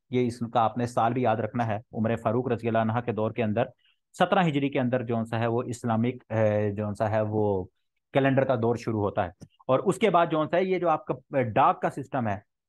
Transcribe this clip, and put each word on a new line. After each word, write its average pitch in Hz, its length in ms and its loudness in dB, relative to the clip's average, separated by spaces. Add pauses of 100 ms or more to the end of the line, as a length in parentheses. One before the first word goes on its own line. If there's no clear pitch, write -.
(120)
ये 123 100 2
इसका 120 380 -2
आपने 113 260 0
साल 117 260 0
भी 127 120 -2
याद 110 160 2
रखना 117 240 -4
है, 110 160 -2 (120)
उमर 113 240 0
फारूक 123 360 0
रजी 117 160 -2
अल्लाह 113 140 2
अन्हा 113 180 0
के 117 120 -4
दौर 107 200 -2
के 120 100 -2
अंदर, 110 280 0 (460)
सत्रह 185 260 2
हिजरी 143 280 0
के 143 80 -2
अंदर 123 240 0
जो 113 220 -2
सा 113 140 -4
है 117 100 0
वो 117 160 0
इस्लामिक, 120 580 -2
अ, 110 140 -6 (380)
जो 104 200 -4
सा 110 140 -2
है 110 160 0
वो 104 460 0 (440)
कैलेंडर 135 300 2
का 127 120 2
दौर 117 200 0
शुरू 110 240 -4
होता 101 240 -2
है। 85 80 -8 (360)
और 131 160 4
उसके 202 260 2
बाद 170 200 4
जो 156 160 0
सा 160 100 -2
है, 190 100 2
ये 185 120 0
जो 175 100 0
आपका 151 540 -2
डाक 139 400 2
का 180 60 0
सिस्टम 127 400 -4
है 98 140 -4 (260)